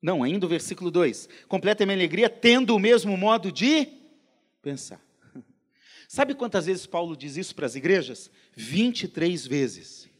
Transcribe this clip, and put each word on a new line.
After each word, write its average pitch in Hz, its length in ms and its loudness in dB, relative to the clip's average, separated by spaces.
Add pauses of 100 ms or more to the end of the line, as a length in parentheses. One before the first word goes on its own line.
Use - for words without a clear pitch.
não, 165 220 0
ainda 185 220 0
o 165 40 -2
versículo 170 420 -4
dois. 156 360 0 (200)
"Completem 208 360 0
a 196 40 2
minha 196 100 0
alegria 180 320 2
tendo 240 460 4
o 208 40 4
mesmo 202 380 4
modo 196 340 0
de 254 360 2 (760)
pensar." 139 400 -12 (200)
<laughs> - 220 -20 (640)
Sabe 269 280 0
quantas 202 300 -2
vezes 180 200 -2
Paulo 170 320 -4
diz 139 180 -12
isso - 200 -10
para 143 100 -6
as 120 100 -4
igrejas? 139 540 0 (260)
Vinte 180 480 -2
e 190 40 -8
três 165 380 -2
vezes. 127 640 -6 (100)